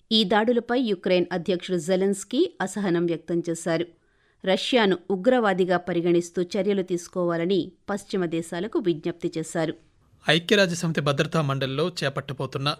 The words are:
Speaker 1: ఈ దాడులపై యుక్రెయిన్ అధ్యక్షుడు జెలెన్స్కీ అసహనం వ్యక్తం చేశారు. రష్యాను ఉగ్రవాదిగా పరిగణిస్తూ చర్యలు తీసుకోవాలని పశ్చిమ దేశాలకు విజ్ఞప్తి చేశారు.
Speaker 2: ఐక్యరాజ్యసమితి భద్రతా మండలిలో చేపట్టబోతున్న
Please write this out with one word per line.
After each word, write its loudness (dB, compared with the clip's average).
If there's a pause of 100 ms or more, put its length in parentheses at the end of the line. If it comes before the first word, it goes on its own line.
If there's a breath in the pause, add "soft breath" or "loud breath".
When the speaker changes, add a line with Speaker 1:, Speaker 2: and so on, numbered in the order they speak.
(120)
Speaker 1:
ఈ 6
దాడులపై 2
యుక్రెయిన్ 2
అధ్యక్షుడు -2
జెలెన్స్కీ 0 (200)
అసహనం 0
వ్యక్తం -2
చేశారు. -2 (580)
రష్యాను 2 (140)
ఉగ్రవాదిగా 2
పరిగణిస్తూ 0
చర్యలు 0
తీసుకోవాలని -2 (280)
పశ్చిమ -4
దేశాలకు -4
విజ్ఞప్తి -2
చేశారు. -4 (520)
Speaker 2:
ఐక్యరాజ్యసమితి 2
భద్రతా 0
మండలిలో -2
చేపట్టబోతున్న -4 (100)